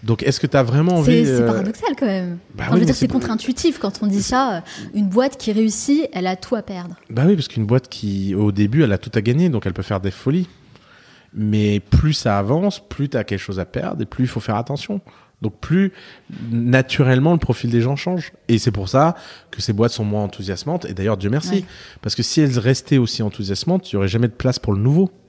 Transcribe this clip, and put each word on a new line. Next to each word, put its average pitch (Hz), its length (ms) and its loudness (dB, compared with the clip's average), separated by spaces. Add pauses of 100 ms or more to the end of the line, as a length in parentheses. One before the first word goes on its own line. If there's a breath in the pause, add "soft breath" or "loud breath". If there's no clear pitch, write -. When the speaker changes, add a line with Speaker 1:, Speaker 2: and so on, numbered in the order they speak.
Speaker 1:
Donc, 113 220 0
est-ce 135 160 2
que 147 80 -2
t'as 139 160 4
vraiment 147 360 2
envie, 143 120 4
Speaker 2:
C'est, - 140 6
c'est 131 160 2
Speaker 1:
euh, 117 60 4
Speaker 2:
paradoxal, 202 420 -2 (100)
quand 277 60 0
même. 185 320 -4 (180)
Speaker 1:
Bah - 80 -8
Speaker 2:
Enfin, - 0 -
Speaker 1:
oui, - 40 -6
Speaker 2:
je 117 40 0
veux 175 80 6
Speaker 1:
mais 175 60 4
Speaker 2:
dire, 156 100 2
Speaker 1:
c'est - 60 -8
Speaker 2:
c'est 269 60 0
Speaker 1:
p-, - 60 -2
Speaker 2:
contre-intuitif 262 680 -2
quand 196 220 -6
on 214 60 0
dit 196 140 0
Speaker 1:
c'est - 80 -4
Speaker 2:
ça. 254 340 0 (300 loud breath)
Une 202 160 0
boîte 254 260 2
qui - 160 -6
réussit, 220 640 0
elle 185 120 -4
a 185 120 -2
tout - 180 -4
à 214 60 -4
perdre. 180 340 -12 (140)
Speaker 1:
Bah 117 180 0
oui, 202 80 6
parce 147 140 -2
qu'une 110 160 -2
boîte 123 240 2
qui, 98 440 -4
au 104 200 2
début, 104 300 2
elle 110 100 2
a 95 40 0
tout - 160 -8
à 117 80 0
gagner, 135 280 2
donc 117 160 -2
elle 95 80 -2
peut 104 80 -6
faire 101 180 -2
des 95 120 -4
folies. 170 360 -2 (840 soft breath)
Mais 104 480 2
plus - 320 2
ça 104 260 0
avance, 156 400 0
plus - 300 -6
t'as 117 160 -2
quelque 98 160 -4
chose 95 180 -8
à 87 60 -4
perdre, - 360 -6
et 110 40 -4
plus - 180 -4
il 127 40 0
faut 120 120 -4
faire 110 160 -4
attention. 143 460 -6 (400 soft breath)
Donc 107 180 -6
plus, 185 320 0 (580 loud breath)
naturellement, 127 840 2
le 170 60 4
profil - 300 -2
des 117 120 2
gens 131 160 0
change. 180 340 -6 (160)
Et 117 100 4
c'est 113 140 2
pour 98 160 -4
ça 151 280 4 (360 loud breath)
que - 100 -12
ces 113 120 -2
boîtes 113 180 2
sont 110 140 -4
moins 104 180 -2
enthousiasmantes. 101 640 -6
Et - 80 -10
d'ailleurs, 98 240 -2
Dieu 98 120 -2
merci. 160 260 -2
Speaker 2:
Ouais. 185 100 0 (360 loud breath)
Speaker 1:
Parce - 140 -4
que 117 80 -2
si - 160 0
elles 139 180 2
restaient 127 400 2
aussi 120 240 0
enthousiasmantes, 107 680 -2
il - 40 -4
n'y - 20 2
aurait 98 100 2
jamais 113 220 2
de 101 40 -10
place - 260 -2
pour - 120 -2
le 98 80 2
nouveau. 147 320 2 (180)